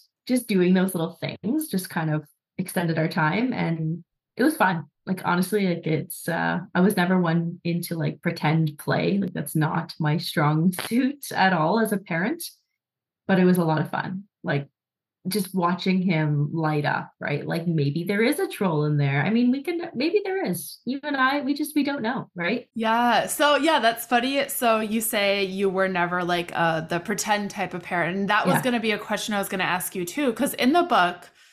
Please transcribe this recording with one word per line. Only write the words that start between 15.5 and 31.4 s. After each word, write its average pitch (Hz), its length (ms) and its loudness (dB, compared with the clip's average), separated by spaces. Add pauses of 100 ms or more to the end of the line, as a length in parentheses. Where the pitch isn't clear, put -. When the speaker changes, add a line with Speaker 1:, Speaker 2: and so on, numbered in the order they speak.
Speaker 1:
watching 185 480 2
him 151 500 2
light 156 340 0
up, - 340 -2
right? 143 260 -4
Like, 165 220 -2
maybe 160 360 0
there 202 200 0
is 294 160 2
a 381 80 0
troll 156 380 0
in 151 120 2
there. 139 260 2
I 185 60 0
mean, 247 220 4
we 277 120 -2
can, 339 300 -6
maybe 339 300 0
there 381 220 -2
is. 180 400 -6
You 269 180 -4
and 294 140 -2
I, 269 240 2
we 262 120 -2
just, 294 220 -4
we 285 80 2
don't 277 180 -2
know, 214 340 -4
right? 175 380 -2
Speaker 2:
Yeah. 226 540 2
So, 294 280 2
yeah, 294 240 2
that's 226 260 0
funny. 262 440 0
So 226 300 2
you 220 220 -2
say 202 420 0
you 190 260 0
were 190 180 2
never, 180 360 0
like, 170 320 -2
uh, 165 260 2
the 170 180 -4
pretend 202 520 -2
type 190 240 -6
of 175 80 -10
parent. 175 340 -2
And 196 120 -2
that 214 180 2
was - 80 4
Speaker 1:
Yeah. - 80 0
Speaker 2:
gonna 240 160 0
be 220 120 0
a 208 80 0
question 208 360 -4
I 202 40 0
was 196 100 -4
gonna 190 140 -2
ask 170 320 -2
you 180 100 -4
too, 254 280 0
'cause 277 220 -2
in 247 180 4
the 349 100 4
book, 180 460 0 (240)